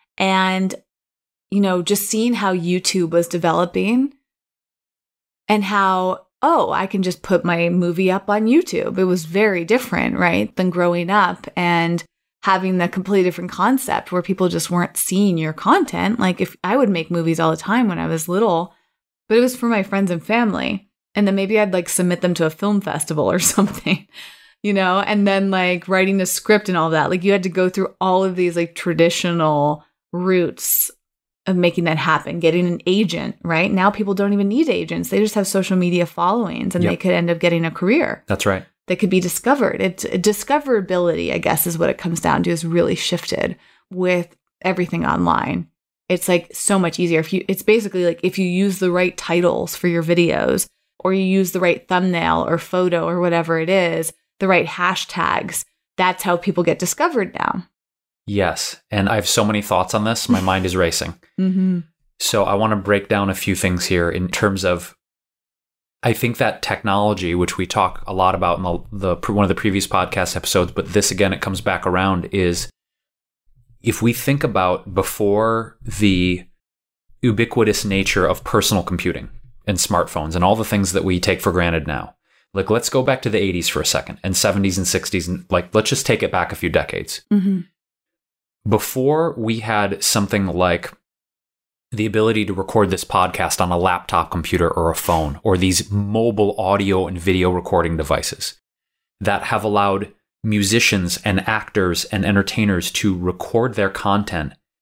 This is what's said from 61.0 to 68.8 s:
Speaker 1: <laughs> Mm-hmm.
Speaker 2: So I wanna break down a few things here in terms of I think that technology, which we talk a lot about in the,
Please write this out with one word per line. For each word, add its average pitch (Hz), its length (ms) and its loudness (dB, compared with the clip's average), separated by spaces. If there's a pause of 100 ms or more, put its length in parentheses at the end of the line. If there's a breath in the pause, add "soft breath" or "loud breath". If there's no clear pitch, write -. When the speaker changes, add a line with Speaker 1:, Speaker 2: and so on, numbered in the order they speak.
Speaker 1:
<laughs> - 40 -20 (160)
Mm-hmm. 185 400 2 (400)
Speaker 2:
So - 240 0
I 98 120 0
wanna 107 200 0
break 101 320 0
down 101 220 0
a 95 40 -2
few 92 220 -2
things 90 300 -2
here 85 240 2
in 90 180 -4
terms 98 380 0
of 87 280 -2 (1080)
I 120 120 0
think 117 240 -2
that 113 240 -2
technology, 98 760 -2
which 87 220 -2
we 92 80 -2
talk 92 420 -2
a 101 60 -8
lot 92 200 2
about 87 240 0
in 95 60 -6
the, 90 540 -4